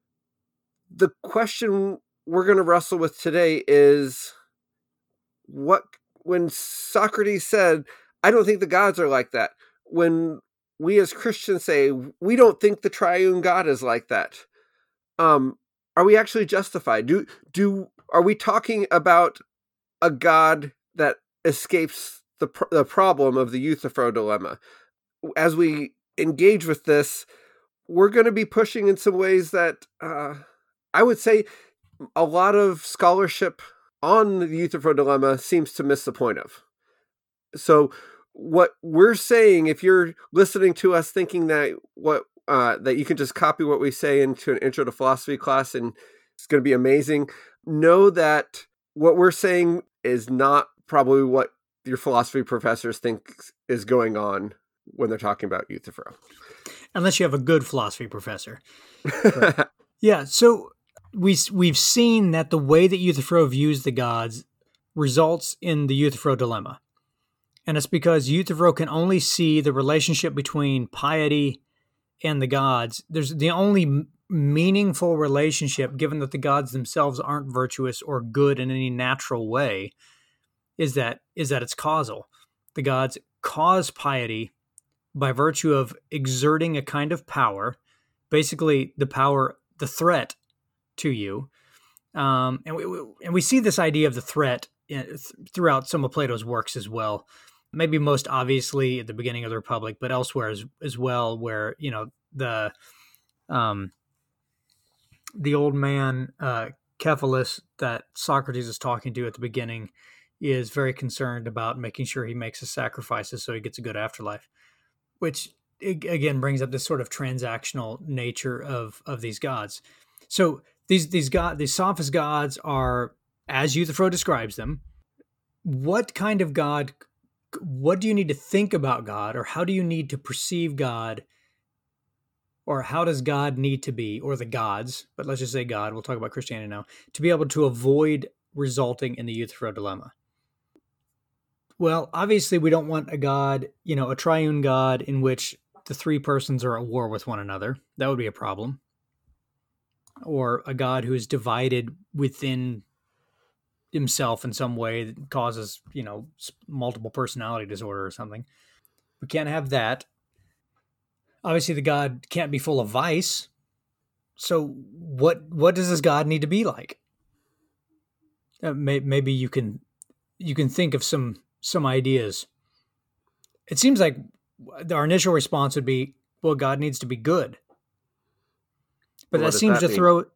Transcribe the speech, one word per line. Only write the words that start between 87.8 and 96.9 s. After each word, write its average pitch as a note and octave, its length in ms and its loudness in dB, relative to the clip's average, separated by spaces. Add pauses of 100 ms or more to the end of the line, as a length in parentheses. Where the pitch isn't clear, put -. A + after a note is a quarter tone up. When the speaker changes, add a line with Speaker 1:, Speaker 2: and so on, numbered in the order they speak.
Speaker 2:
basically D3+ 680 0
the C#3 80 0
power, C3+ 500 0 (220)
the C#3 80 -8
threat D#3+ 500 -2 (600)
to - 120 -4
you. A2+ 400 -6 (680)
Um, C3 520 0
and D#3+ 100 -8
we, - 80 -8
we, F3+ 140 -8 (260)
and E3+ 80 -6
we F3+ 80 2
see C4 180 2
this G#3+ 200 0
idea D#3 280 2
of B2+ 80 0
the A#2+ 60 -8
threat C3 480 -4 (200)
in, C#3 180 -10
th-, - 260 -18 (220)
throughout D3+ 340 0
some D3 160 -2
of B2+ 80 -4
Plato's B2 320 -4
works A#2 320 -6
as G2+ 100 -12
well. G#2+ 400 -6 (460)